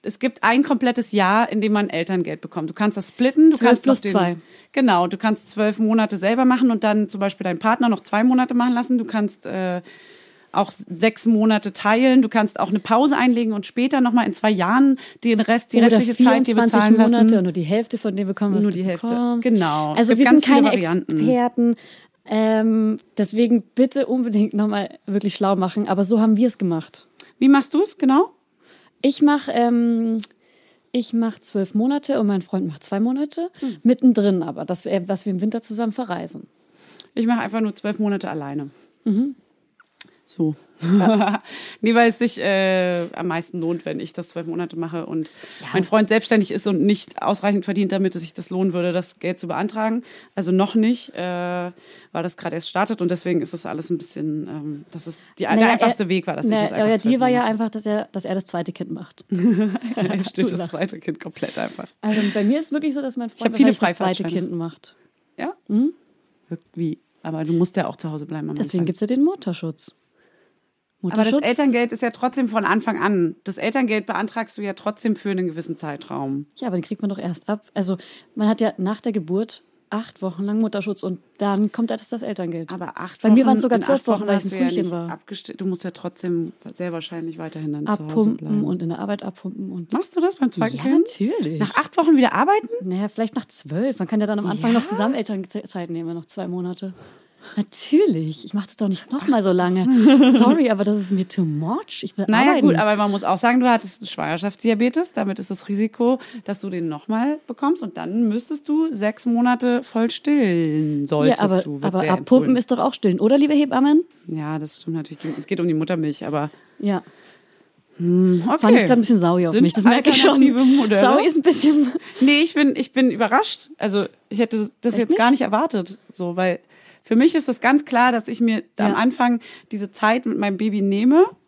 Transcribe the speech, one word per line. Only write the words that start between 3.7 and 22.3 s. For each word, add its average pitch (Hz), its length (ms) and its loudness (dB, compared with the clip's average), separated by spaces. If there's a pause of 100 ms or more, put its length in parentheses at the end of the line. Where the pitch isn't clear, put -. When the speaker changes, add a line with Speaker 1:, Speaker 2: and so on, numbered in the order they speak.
Speaker 1:
kannst 247 160 4
noch 269 80 6
Speaker 2:
plus - 60 0
Speaker 1:
den 202 120 -2
Speaker 2:
zwei. 175 240 2 (360)
Speaker 1:
Genau, 196 340 2
du 185 120 -6
kannst 214 300 -2
zwölf 214 300 -2
Monate 214 380 0
selber 226 280 0
machen 254 260 4
und 220 140 -2
dann 214 240 2
zum 196 120 -10
Beispiel 196 240 -4
deinen 175 140 -4
Partner 240 300 0
noch 208 120 0
zwei 214 240 -2
Monate 254 300 2
machen 247 200 2
lassen. 247 240 -2
Du 226 60 -2
kannst, 208 420 -4
äh, 180 360 -4 (720)
auch 196 160 0
s-, - 220 -16
sechs 214 360 -2
Monate 214 460 2
teilen. 254 500 4
Du 220 60 2
kannst 214 300 -2
auch - 120 -2
eine 208 100 0
Pause 254 360 2
einlegen 240 360 2
und 208 140 -6
später 254 340 0
noch 240 120 2
mal 233 140 4
in 190 60 -2
zwei - 180 0
Jahren 240 480 4 (240)
den 226 160 2
Rest, 226 360 0
die 233 40 6
Speaker 2:
Oder 233 140 8
Speaker 1:
restliche 226 220 4
Zeit 247 340 4
dir 226 60 0
Speaker 2:
vierundzwanzig - 20 4 (240)
Speaker 1:
bezahlen 214 160 6
lassen. 220 160 6
Speaker 2:
Monate 226 260 6
und 185 60 2
nur 180 80 -2
die 170 100 -4
Hälfte 214 360 -2
von 196 180 -4
dem 202 100 -2
bekommen, 196 300 -2
was 208 60 2
Speaker 1:
Nur 208 100 2
Speaker 2:
du 175 60 -6
Speaker 1:
die 185 60 -4
Hälfte. 185 220 -4
Speaker 2:
bekommst. 240 380 -2
Speaker 1:
Genau. 156 480 2
Speaker 2:
Also 190 100 2
Speaker 1:
Es 220 60 4
gibt 233 100 4
Speaker 2:
wir 277 60 6
Speaker 1:
ganz 294 200 6
Speaker 2:
sind 262 100 6
Speaker 1:
viele - 20 8
Speaker 2:
keine 247 200 6
Speaker 1:
Varianten. 170 420 -2
Speaker 2:
Experten. 240 580 2 (500)
Ähm, 220 720 0 (200)